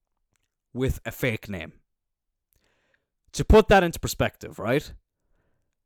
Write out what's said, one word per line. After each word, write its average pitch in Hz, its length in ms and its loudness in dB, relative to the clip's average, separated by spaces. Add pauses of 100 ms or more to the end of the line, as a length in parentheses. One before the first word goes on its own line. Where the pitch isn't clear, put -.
(760)
with 127 320 -4
a 113 60 -8
fake - 360 -6
name. 80 260 -10 (1600)
To - 120 -4
put 214 220 6
that 196 160 6
into 170 160 -4
perspective, - 580 -6
right? 120 340 -4 (960)